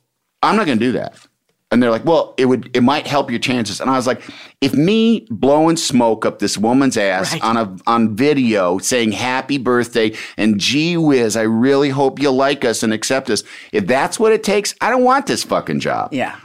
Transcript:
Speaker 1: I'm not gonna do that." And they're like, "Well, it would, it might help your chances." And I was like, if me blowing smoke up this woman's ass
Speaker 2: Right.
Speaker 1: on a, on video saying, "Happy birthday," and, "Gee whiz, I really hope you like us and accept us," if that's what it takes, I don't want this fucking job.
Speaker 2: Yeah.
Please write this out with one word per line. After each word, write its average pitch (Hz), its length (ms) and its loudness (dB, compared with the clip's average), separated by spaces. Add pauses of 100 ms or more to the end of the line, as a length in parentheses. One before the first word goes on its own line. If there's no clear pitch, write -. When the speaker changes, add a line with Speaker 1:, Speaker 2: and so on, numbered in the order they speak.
(420)
Speaker 1:
I'm 160 140 2
not 214 100 0
gonna 127 140 0
do 120 140 0
that." - 220 -6 (540)
And 120 140 4
they're 120 80 4
like, 113 140 0
"Well, 156 320 2
it 127 80 2
would, 127 280 0
it 123 80 2
might 135 260 2
help 135 220 -2
your 117 120 -4
chances." 117 400 -4
And 120 80 -4
I 135 80 2
was 123 100 -2
like, 123 140 -2 (400)
if 135 120 0
me 214 560 2
blowing 147 460 2
smoke 117 500 0
up 107 140 -4
this 98 180 -2
woman's 123 380 2
ass 95 380 0
Speaker 2:
Right. 160 100 -6
Speaker 1:
on 113 140 0
a, 104 180 -4 (100)
on 113 300 2
video 110 600 2
saying, 113 340 -2
"Happy 127 460 -4
birthday," 117 560 0 (240)
and, 104 240 0
"Gee 156 340 0
whiz, 131 400 2
I 113 60 -2
really 131 480 2
hope 135 320 -2
you 139 100 2
like 135 320 0
us 117 200 0
and 113 100 0
accept 131 360 -4
us," 117 140 -2 (300)
if 208 120 0
that's 135 320 0
what 220 140 2
it 220 140 0
takes, 208 340 -2
I 202 100 0
don't 247 140 2
want 262 240 2
this 117 160 -2
fucking 80 380 -2
job. 62 320 -4
Speaker 2:
Yeah. 120 320 -6